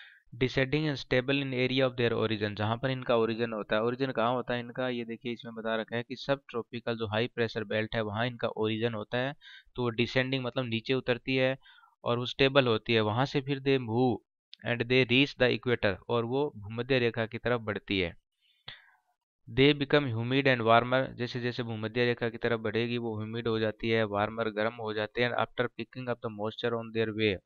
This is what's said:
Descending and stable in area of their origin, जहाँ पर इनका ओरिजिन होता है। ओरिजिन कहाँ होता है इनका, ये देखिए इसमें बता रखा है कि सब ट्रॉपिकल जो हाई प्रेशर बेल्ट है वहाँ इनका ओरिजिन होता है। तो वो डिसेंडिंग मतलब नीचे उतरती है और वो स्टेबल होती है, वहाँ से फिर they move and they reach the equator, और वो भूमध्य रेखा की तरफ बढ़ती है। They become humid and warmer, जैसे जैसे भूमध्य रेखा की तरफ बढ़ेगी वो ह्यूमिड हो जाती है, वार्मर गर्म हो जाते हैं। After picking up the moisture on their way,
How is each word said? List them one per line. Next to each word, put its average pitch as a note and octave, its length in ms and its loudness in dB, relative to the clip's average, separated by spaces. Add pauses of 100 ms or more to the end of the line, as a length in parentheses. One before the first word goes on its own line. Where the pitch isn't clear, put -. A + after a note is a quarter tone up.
(360)
Descending C3 540 0
and C#3 120 -4
stable C3+ 420 0
in C3+ 100 -6
area B2+ 360 2
of A#2+ 80 -10
their A#2 160 2 (120)
origin, G#2 300 -2
जहाँ G#2+ 220 0
पर C3 120 -2
इनका B2+ 260 0
ओरिजिन A2+ 380 0
होता G#2+ 220 -2
है। G#2+ 80 2
ओरिजिन B2 280 -2
कहाँ A#2 220 0
होता B2 200 -4
है A#2+ 60 -4
इनका, A#2+ 300 -6
ये A#2+ 160 -4
देखिए A2+ 260 -8
इसमें A2+ 240 -12
बता A2+ 200 -4
रखा A2 200 -4
है A#2+ 80 -2
कि B2+ 120 -12
सब C#3 340 -2
ट्रॉपिकल A#2 480 -6
जो A2+ 100 -4
हाई A2 200 0
प्रेशर A2+ 360 -2
बेल्ट A2 320 -2
है A#2 60 0
वहाँ G#2+ 260 -2
इनका A#2+ 200 -2
ओरिजिन A2 460 0
होता G#2+ 240 -4
है। C3+ 180 -2 (400)
तो B2 60 -2
वो A#2+ 80 2
डिसेंडिंग B2+ 540 0
मतलब B2 220 -2
नीचे A2+ 280 -2
उतरती B2+ 420 0
है C3 220 2 (460)
और A#2+ 160 0
वो B2 60 -4
स्टेबल C3+ 420 4
होती A2+ 260 2
है, A2 80 6
वहाँ G#2+ 240 2
से C#3 160 -2
फिर C3+ 180 -4
they C3+ 200 4
move A#2+ 380 2 (540)
and A#2+ 200 -2
they B2+ 200 6
reach C3+ 260 4
the A#2+ 220 2
equator, G#2+ 360 0 (140)
और A#2 160 0
वो C#3 320 -2
भूमध्य A#2+ 420 -2
रेखा A#2 260 0
की A2+ 120 -6
तरफ A#2 240 0
बढ़ती G2+ 380 -2
है। E2+ 240 -2 (1200)
They C3 260 6
become C#3+ 320 2
humid B2 420 0
and B2 140 4
warmer, A#2+ 520 4
जैसे A#2 260 -6
जैसे A#2+ 240 -4
भूमध्य A2+ 420 -2
रेखा A#2+ 240 0
की A2+ 80 -8
तरफ A#2 220 -2
बढ़ेगी A2+ 380 -2
वो A2+ 200 -4
ह्यूमिड A2 300 -6
हो A2 120 0
जाती A2 300 -2
है, A2+ 140 4
वार्मर G#2+ 460 0
गर्म G#2+ 240 -2
हो A2 200 -6
जाते G#2+ 300 -2
हैं। A#2+ 80 0
After A2+ 340 -2
picking B2 420 -10
up A#2+ 180 -4
the A2+ 60 -8
moisture A2 400 -4
on A2+ 260 -4
their A2 200 0
way, G#2+ 180 2 (100)